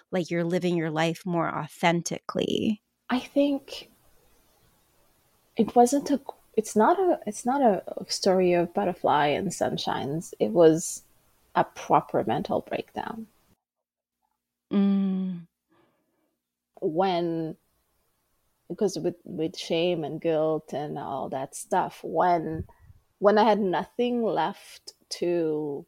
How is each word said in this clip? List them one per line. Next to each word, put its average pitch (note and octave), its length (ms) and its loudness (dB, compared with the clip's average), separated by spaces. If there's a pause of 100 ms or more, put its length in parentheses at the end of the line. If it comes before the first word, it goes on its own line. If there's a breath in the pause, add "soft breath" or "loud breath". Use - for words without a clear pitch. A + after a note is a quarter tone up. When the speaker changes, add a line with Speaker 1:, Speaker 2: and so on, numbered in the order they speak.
(100)
Speaker 1:
like F#3 180 -2
you're E3+ 140 -2
living F3 340 0
your D#3+ 140 -2
life E3 340 -2
more E3+ 240 -2
authentically. - 1300 -2 (260)
Speaker 2:
I B3+ 120 0
think - 680 -2 (1700)
it G#3+ 200 2
wasn't C#4 340 4
a C4+ 80 2 (380)
it's - 180 -4
not B3+ 240 4
a, F4+ 280 2
it's - 180 -10
not C4+ 160 0
a G#3+ 220 4 (260)
story F#3 460 2
of E3+ 180 0
butterfly D3+ 560 0
and E3 200 -2
sunshines. - 920 -4
It G#3+ 120 0
was E3 500 4 (520)
a G3+ 100 2
proper - 600 0
mental D3+ 360 -2
breakdown. - 640 -10 (1500)
Speaker 1:
Mm. F#3+ 680 0 (1400)
Speaker 2:
When, E3+ 760 -2 (1120)
because F#3 300 -4
with, E3+ 260 -4
with D#3+ 320 -6
shame E3+ 460 -2
and D#3 180 -8
guilt D#3 520 0
and D3+ 260 -6
all C3+ 300 -8
that C3+ 260 -8
stuff, - 480 -4
when, E3 640 0 (540 soft breath)
when G3+ 200 6
I G#3+ 60 6
had G#3+ 160 4
nothing A3+ 640 -2
left E3+ 720 -4 (160)
to D#3 760 -2